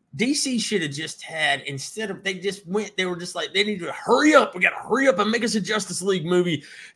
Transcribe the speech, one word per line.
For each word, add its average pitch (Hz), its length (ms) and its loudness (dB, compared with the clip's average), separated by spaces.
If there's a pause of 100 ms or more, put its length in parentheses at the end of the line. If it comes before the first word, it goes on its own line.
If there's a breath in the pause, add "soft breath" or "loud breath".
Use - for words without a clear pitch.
(140)
D 240 200 0
C 254 240 -2
should 190 240 0
have 143 100 -4
just 151 280 -10
had, 151 420 -2
instead 143 500 -8
of, 180 100 -10
they 196 120 -4
just 185 320 -6
went, 202 300 -4
they 185 100 -2
were 180 100 -2
just 175 180 -10
like, 165 180 -6
they 196 120 0
need 208 160 -2
to 160 120 -6
hurry 277 440 4
up. 247 180 6
We 180 60 -8
gotta - 160 2
hurry 262 320 2
up 254 100 4
and 208 120 2
make 226 120 0
us 226 140 0
a 220 40 2
Justice 208 400 -4
League 185 240 0
movie 175 380 2 (320 loud breath)